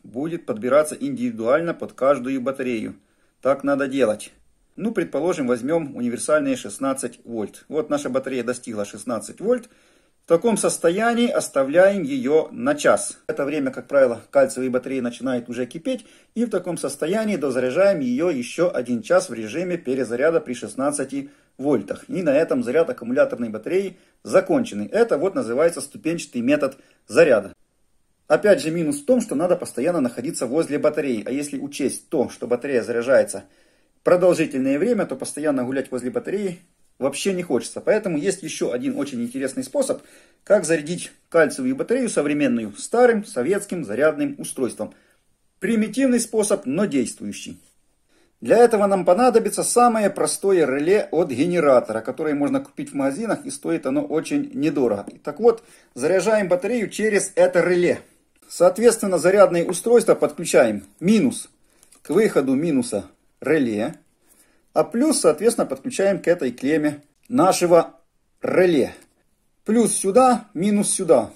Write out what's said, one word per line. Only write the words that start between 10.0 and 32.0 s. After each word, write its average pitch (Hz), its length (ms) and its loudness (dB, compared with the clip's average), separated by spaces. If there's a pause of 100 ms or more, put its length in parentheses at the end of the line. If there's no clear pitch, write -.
В - 20 -20
таком 190 300 4
состоянии 220 720 0
оставляем 180 760 2
её 139 480 0
на 123 240 -2
час. - 440 0 (100)
В - 20 -4
это 151 140 -6
время, 143 260 -4
как 123 160 -12
правило, 127 360 2 (100)
кальциевые 131 380 2
батареи 127 280 -4
начинают 120 500 -6
уже 123 180 -6
кипеть. 220 380 -8 (300)
И 226 100 -2
в 233 60 -4
таком 175 260 -4
состоянии 190 600 -4
дозаряжаем 139 640 0
её 131 300 0
ещё 156 440 -2
один 120 280 -4
час 180 260 2
в 120 60 -12
режиме 143 420 -6
перезаряда 131 640 0
при 127 140 -6
шестнадцати 135 760 -6 (260)
вольтах. 131 520 -2
И 151 140 -6
на 147 120 2
этом 143 300 0
заряд 143 260 2
аккумуляторной 120 600 -2
батареи 175 460 -4 (280)
законченный. 117 600 0
Это 196 320 0
вот 175 180 -2
называется 135 440 -2
ступенчатый 156 600 -8
метод 139 380 0 (280)
заряда. 110 480 4 (720)
Опять 185 340 4
же, 156 120 -4
минус 156 280 -2
в - 40 -18
том, 247 160 2
что - 160 -4
надо 175 180 0
постоянно 151 460 -2
находиться 123 460 -4
возле 143 340 -2
батареи. 143 440 -2
А - 60 -8
если 143 280 -6
учесть - 500 -6